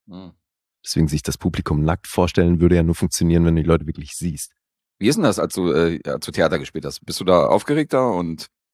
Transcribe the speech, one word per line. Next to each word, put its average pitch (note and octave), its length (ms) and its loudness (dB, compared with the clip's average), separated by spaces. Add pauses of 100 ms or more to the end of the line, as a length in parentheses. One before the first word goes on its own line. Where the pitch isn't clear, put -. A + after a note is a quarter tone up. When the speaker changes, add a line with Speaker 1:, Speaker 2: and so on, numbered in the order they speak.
Speaker 1:
Mhm. F2+ 240 -18 (520)
Speaker 2:
Deswegen - 240 0
sich D2+ 140 -2
das - 160 -6
Publikum E2 460 -2
nackt D#2+ 240 -2
vorstellen, F2 540 2
würde F2 140 4
ja E2+ 80 4
nur E2 120 2
funktionieren, E2+ 500 2
wenn E2 100 4
du E2 60 2
die D2 60 -2
Leute E2 180 2
wirklich D2 300 -10
siehst. - 380 -8 (440)
Speaker 1:
Wie G2+ 100 0
ist C#3+ 80 4
denn A3 80 -2
das, G#2+ 140 2
als D#2+ 160 -2
du, F2+ 180 0
äh, E2 340 2
ja, B1+ 140 -6
zu - 120 -12
Theater E2 280 0
gespielt C#2+ 260 -10
hast? - 200 -12
Bist - 140 -8
du - 60 -8
da F2+ 220 6
aufgeregter C3 640 0
und E2+ 360 -6 (260)